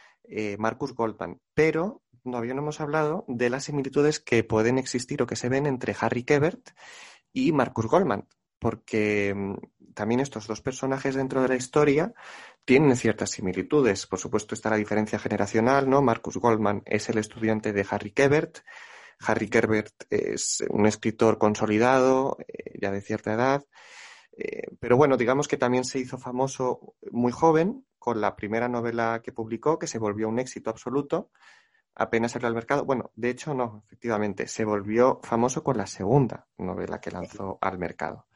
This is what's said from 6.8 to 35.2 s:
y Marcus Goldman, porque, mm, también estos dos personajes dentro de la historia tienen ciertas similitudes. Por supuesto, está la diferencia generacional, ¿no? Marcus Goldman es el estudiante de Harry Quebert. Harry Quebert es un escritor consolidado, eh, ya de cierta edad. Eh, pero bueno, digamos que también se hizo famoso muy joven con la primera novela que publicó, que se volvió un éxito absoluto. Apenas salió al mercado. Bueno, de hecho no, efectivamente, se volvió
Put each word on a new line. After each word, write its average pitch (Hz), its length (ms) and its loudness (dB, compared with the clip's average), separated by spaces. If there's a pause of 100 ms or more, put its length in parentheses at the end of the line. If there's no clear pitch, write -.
y 139 200 2
Marcus 120 340 0
Goldman, 151 400 2 (320)
porque, 104 800 0
mm, 98 180 -4 (400)
también 110 260 0
estos 113 280 -6
dos 110 120 -6
personajes 135 540 -4
dentro 135 280 -2
de 127 60 2
la 131 60 2
historia 147 600 2 (500)
tienen 131 320 6
ciertas 107 340 0
similitudes. 95 800 0
Por 95 100 -4
supuesto, - 360 -4
está 110 160 -4
la 110 60 4
diferencia 107 440 0
generacional, 113 680 2
¿no? 139 140 6
Marcus - 360 0
Goldman 107 480 2
es 107 240 0
el 110 80 0
estudiante 110 540 -2
de 101 180 0
Harry 104 200 -4
Quebert. 147 480 2 (640)
Harry 107 280 0
Quebert 107 460 2 (160)
es - 600 -2
un 104 160 4
escritor 110 520 2
consolidado, 127 1000 4 (100)
eh, - 320 -14
ya 98 100 -2
de 101 120 -4
cierta 107 320 -4
edad. 135 300 2 (720)
Eh, - 260 -8 (180)
pero 120 160 4
bueno, 135 200 6
digamos 127 300 2
que - 120 -2
también 123 260 2
se 131 160 -6
hizo 127 180 -10
famoso 127 800 -4 (160)
muy 120 180 0
joven 165 560 2 (120)
con 113 220 -2
la 101 140 0
primera 117 340 -2
novela 117 540 -2
que - 100 -14
publicó, 117 460 -2
que 165 80 -8
se 120 120 -8
volvió 107 300 -2
un 113 120 -2
éxito 127 300 -8
absoluto. 143 600 -4 (640)
Apenas 113 380 -2
salió 120 160 -4
al 117 60 -2
mercado. 127 300 -2
Bueno, 127 300 -4
de 120 160 -4
hecho 131 240 -8
no, 113 320 -6
efectivamente, 104 640 -4
se - 160 -6
volvió 107 580 2